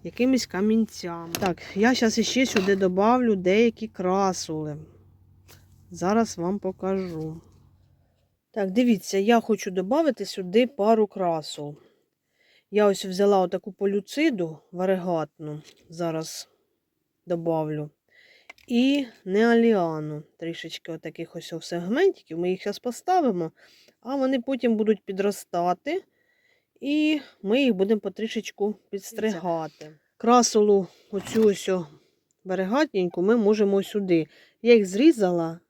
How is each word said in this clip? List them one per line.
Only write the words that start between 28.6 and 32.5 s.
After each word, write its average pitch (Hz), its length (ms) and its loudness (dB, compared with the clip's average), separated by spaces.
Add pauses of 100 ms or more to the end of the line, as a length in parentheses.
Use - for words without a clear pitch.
підстригати. 170 1080 -6 (180)
Красулу 214 720 4 (240)
оцю 214 360 2
ось 196 220 0
о 180 180 0 (560)
варигатненьку 185 800 -2